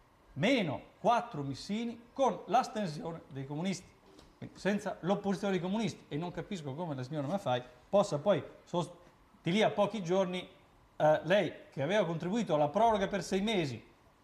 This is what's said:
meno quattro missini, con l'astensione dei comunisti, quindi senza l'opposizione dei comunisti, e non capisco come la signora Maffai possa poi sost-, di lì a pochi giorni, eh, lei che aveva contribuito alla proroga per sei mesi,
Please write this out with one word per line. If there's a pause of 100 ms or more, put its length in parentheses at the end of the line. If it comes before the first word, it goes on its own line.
(340)
meno (200)
quattro
missini, (120)
con
l'astensione
dei
comunisti, (500)
quindi
senza
l'opposizione
dei
comunisti,
e
non
capisco
come
la
signora
Maffai (280)
possa
poi (220)
sost-, (500)
di
lì
a
pochi
giorni, (480)
eh,
lei (200)
che
aveva
contribuito
alla
proroga
per
sei
mesi, (400)